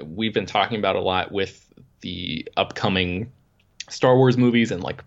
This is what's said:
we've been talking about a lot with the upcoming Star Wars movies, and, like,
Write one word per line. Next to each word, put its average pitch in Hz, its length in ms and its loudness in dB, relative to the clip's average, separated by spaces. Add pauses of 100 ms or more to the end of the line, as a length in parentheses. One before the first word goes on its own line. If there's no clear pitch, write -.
we've 101 300 -4
been 101 120 0
talking 104 320 0
about 98 200 0
a 92 40 -2
lot 92 300 -2
with 98 340 -6 (360)
the 87 460 -8 (100)
upcoming 95 760 -2 (580)
Star 127 260 4
Wars 127 220 6
movies, 120 340 4
and, 90 120 -6
like, - 240 -8